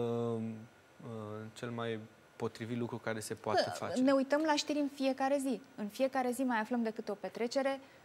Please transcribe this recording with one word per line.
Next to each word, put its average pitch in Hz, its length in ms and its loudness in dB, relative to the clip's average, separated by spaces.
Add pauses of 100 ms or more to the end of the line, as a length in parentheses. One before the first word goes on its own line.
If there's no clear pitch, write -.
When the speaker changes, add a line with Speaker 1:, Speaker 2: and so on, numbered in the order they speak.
(360)
Speaker 1:
uh, 113 40 -2 (1120)
cel 123 180 -8
mai 117 280 -2 (380)
potrivit 117 420 -4
lucru 117 180 -2
care 110 240 -2
se - 140 -6
poate - 300 2
Speaker 2:
Păi, - 240 -4
Speaker 1:
face. - 120 0
Speaker 2:
ne 269 120 6
uităm 269 340 4
la 302 100 4
știri 294 220 0
în 285 160 2
fiecare 269 460 2
zi. 262 200 0 (160)
În 208 120 -4
fiecare 262 420 0
zi 247 120 -2
mai 247 180 2
aflăm 233 220 0
de 220 80 2
câte 214 200 -6
o 202 40 -2
petrecere, 262 680 0 (240)